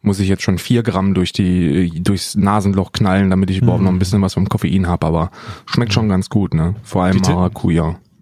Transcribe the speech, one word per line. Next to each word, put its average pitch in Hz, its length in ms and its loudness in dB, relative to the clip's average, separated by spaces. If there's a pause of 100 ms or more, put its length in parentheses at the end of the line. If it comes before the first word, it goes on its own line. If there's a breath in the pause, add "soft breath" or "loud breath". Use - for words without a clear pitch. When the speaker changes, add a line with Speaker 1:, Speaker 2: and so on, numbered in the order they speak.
Speaker 1:
muss 98 200 0
ich 95 80 2
jetzt 95 140 0
schon 92 140 0
vier 120 240 0
Gramm 98 320 0
durch 92 200 0
die, 90 540 2
äh, 82 120 -6
durchs 95 360 -4
Nasenloch 98 580 0
knallen, 98 360 2
damit 95 200 2
ich 95 80 -2
überhaupt 92 220 2
Speaker 2:
Hm. 95 80 2
Speaker 1:
noch 92 40 2
ein 92 80 0
bisschen 95 220 0
was 92 140 -2
vom 95 120 0
Koffein 92 400 0
hab. 87 160 0
Aber 80 280 0 (340 loud breath)
schmeckt 117 260 -2
schon 113 120 0
Speaker 2:
Hm. 104 80 0
Speaker 1:
ganz 92 180 0
gut, 101 240 0
ne? 82 300 0
Vor 92 200 -2
allem 95 140 2
Speaker 2:
Die 95 60 0
Te- 90 100 2
Speaker 1:
Maracuja. 85 680 0 (220)